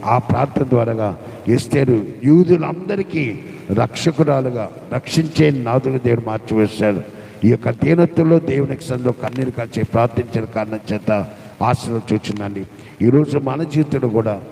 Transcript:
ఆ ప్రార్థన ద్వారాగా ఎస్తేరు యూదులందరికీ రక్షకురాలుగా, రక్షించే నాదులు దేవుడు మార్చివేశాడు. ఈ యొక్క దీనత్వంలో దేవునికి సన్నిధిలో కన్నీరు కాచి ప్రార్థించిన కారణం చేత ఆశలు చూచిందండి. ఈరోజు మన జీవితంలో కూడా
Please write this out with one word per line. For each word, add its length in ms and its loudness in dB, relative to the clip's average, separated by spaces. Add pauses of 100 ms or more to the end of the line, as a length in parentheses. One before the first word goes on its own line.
ఆ 140 2
ప్రార్థన 460 0
ద్వారాగా 540 0 (300)
ఎస్తేరు 580 2 (180)
యూదులందరికీ 1200 2 (280)
రక్షకురాలుగా, 1000 0 (220)
రక్షించే 580 2
నాదులు 480 0
దేవుడు 280 0
మార్చివేశాడు. 760 0 (420)
ఈ 60 8
యొక్క 200 2
దీనత్వంలో 680 4
దేవునికి 460 -2
సన్నిధిలో 280 -2
కన్నీరు 380 -4
కాచి 340 -4
ప్రార్థించిన 600 0
కారణం 360 -6 (120)
చేత 340 0 (360)
ఆశలు 380 0 (120)
చూచిందండి. 540 -4 (360)
ఈరోజు 360 4
మన 240 -2
జీవితంలో 460 0
కూడా 320 0 (120)